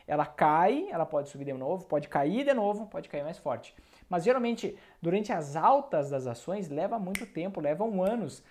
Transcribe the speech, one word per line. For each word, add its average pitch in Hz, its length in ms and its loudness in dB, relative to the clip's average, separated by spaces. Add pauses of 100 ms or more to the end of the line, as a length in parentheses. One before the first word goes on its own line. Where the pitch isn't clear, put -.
Ela 147 220 0
cai, 185 640 4
ela 165 160 -2
pode 143 220 -2
subir 139 160 -12
de 139 80 -6
novo, 147 340 -4
pode 147 220 -2
cair 165 360 2
de 277 80 4
novo, 208 340 0
pode 170 220 -10
cair 147 140 -6
mais 160 160 -8
forte. 123 360 -6 (340)
Mas 175 160 0
geralmente, 233 520 2 (240)
durante 202 320 0
as 147 220 -4
altas 170 560 4
das 131 160 -2
ações, 170 420 -6
leva 180 300 -2
muito 196 260 -4
tempo, 185 360 -6
levam 180 420 0
anos. 196 480 -2